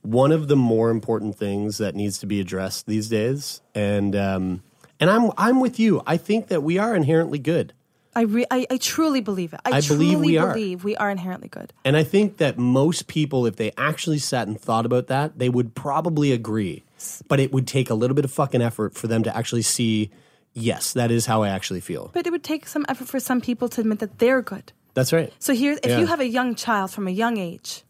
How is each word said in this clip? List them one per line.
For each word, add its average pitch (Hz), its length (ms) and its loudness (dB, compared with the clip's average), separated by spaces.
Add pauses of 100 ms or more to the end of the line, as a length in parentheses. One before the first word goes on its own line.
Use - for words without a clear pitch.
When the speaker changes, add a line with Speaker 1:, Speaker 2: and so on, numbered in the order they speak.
Speaker 1:
one 127 320 4
of 156 160 2
the 143 80 6
more 113 340 4
important 107 460 -2
things 104 420 -4
that 98 160 -2
needs 101 240 -4
to - 80 -10
be 101 140 -2
addressed 92 460 -6
these 107 220 -2
days. 117 520 -2 (160)
And, 101 400 0
um, 95 460 -2 (360)
and 156 120 4
I'm, 226 260 4
I'm 240 240 2
with 254 180 -2
you. 214 280 4
I 160 100 0
think 214 320 -2
that 170 160 0
we 170 140 0
are 214 180 0
inherently 160 420 2
good. 147 360 -2 (400)
Speaker 2:
I 233 80 2
re-, 233 280 2
I, 254 200 0
I 262 60 -2
truly 294 460 0
believe 185 320 -4
it. - 100 -14
I 247 140 2
Speaker 1:
I - 20 4
believe 147 60 0 (260)
Speaker 2:
truly 180 40 4 (160)
Speaker 1:
we 160 40 4
are. - 160 2
Speaker 2:
believe 185 320 -4
we 208 120 -2
are 202 140 -2
inherently 185 380 -8
good. - 240 -16 (100)
Speaker 1:
And 139 140 2
I 156 80 6
think 202 320 2
that 143 220 0
most 131 480 2
people, 135 400 0
if 107 100 0
they 110 220 -2
actually 151 400 -2
sat 123 300 -2
and 107 120 -6
thought 113 240 0
about 123 220 0
that, 139 320 -2
they 127 100 0
would 123 260 0
probably 147 560 0
agree. 110 540 -2 (420)
But 139 140 2
it 135 140 0
would 131 120 2
take 131 220 0
a 120 60 0
little 123 200 2
bit 139 120 2
of 131 40 -4
fucking 127 300 0
effort 110 340 -2
for - 120 -8
them 113 160 0
to 113 120 -2
actually 117 280 -2
see, 110 480 0 (420)
"Yes, 113 400 -4
that 120 180 0
is 117 140 2
how 110 180 2
I 104 60 2
actually 92 320 -4
feel." 69 320 -10
Speaker 2:
But 349 140 -4
it 349 40 -4
would 330 140 -4
take 311 240 -6
some 294 180 -4
effort 254 220 -6
for 277 100 -4
some 254 220 0
people 240 300 -4
to - 100 -6
admit 214 200 0
that - 180 -10
they're 254 240 4
good. - 320 -12 (180)
Speaker 1:
That's 131 220 2
right. 165 240 0
Speaker 2:
So - 160 0
here, 285 280 2
if - 100 -2
Speaker 1:
Yeah. 247 80 4
Speaker 2:
you 339 60 4
have 330 140 0
a 254 80 0
young 247 260 0
child 202 360 0
from 196 180 -6
a - 40 -2
young 226 260 0
age - 500 -10